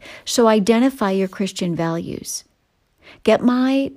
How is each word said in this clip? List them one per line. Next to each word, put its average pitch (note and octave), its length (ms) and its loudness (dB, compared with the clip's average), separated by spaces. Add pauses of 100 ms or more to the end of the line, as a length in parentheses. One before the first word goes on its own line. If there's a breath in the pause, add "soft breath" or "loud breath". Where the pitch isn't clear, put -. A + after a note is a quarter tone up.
(240 loud breath)
So A#3+ 220 2
identify A3+ 640 2
your F#3+ 180 -2
Christian F#3+ 480 -6
values. - 680 -6 (800 loud breath)
Get A3 200 2
my, C4 540 0